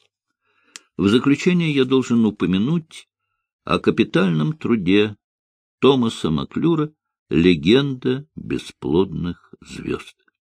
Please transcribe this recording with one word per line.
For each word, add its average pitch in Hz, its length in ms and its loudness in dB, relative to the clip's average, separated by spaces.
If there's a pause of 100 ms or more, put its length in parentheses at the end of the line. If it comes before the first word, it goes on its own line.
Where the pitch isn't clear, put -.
(960)
В 90 100 2
заключение 143 640 2
я 135 140 0
должен 123 400 0
упомянуть 104 840 -2 (540)
о 87 160 -2
капитальном 87 800 0
труде 104 580 0 (640)
Томаса 120 500 2
Маклюра 151 640 -2 (360)
«Легенда 127 1040 2
бесплодных 82 1300 -6
звезд», - 560 -12 (320)